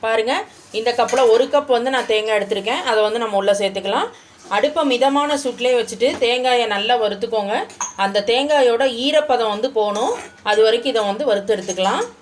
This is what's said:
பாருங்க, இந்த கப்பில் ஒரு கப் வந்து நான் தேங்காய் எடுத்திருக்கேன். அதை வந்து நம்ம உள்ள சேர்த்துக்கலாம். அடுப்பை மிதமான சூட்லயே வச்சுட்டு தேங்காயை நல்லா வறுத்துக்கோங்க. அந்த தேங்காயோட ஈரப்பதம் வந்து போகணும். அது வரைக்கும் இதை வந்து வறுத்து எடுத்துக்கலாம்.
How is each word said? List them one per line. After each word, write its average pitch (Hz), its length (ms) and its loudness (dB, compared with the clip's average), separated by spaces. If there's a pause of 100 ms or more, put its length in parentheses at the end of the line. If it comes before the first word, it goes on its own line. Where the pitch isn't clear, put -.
பாருங்க, 226 300 0 (460)
இந்த 226 200 -2
கப்பில் 240 340 2
ஒரு 254 180 4
கப் 285 240 0
வந்து 247 200 0
நான் 233 160 -2
தேங்காய் 214 280 0
எடுத்திருக்கேன். 202 500 -4
அதை 220 80 2 (100)
வந்து 226 160 -2
நம்ம 208 180 -2
உள்ள 202 200 2
சேர்த்துக்கலாம். 196 480 -4 (480)
அடுப்பை 294 360 0
மிதமான 277 500 2
சூட்லயே 247 380 0
வச்சுட்டு 226 280 0 (160)
தேங்காயை 247 480 2
நல்லா 220 300 0
வறுத்துக்கோங்க. 208 580 -2 (460)
அந்த 202 240 0
தேங்காயோட 269 580 2 (160)
ஈரப்பதம் 277 500 2
வந்து 233 240 -4
போகணும். 214 380 0 (320)
அது 208 180 2
வரைக்கும் 233 280 0
இதை 220 160 0
வந்து 240 200 -2
வறுத்து 202 260 0
எடுத்துக்கலாம். 190 460 -2 (180)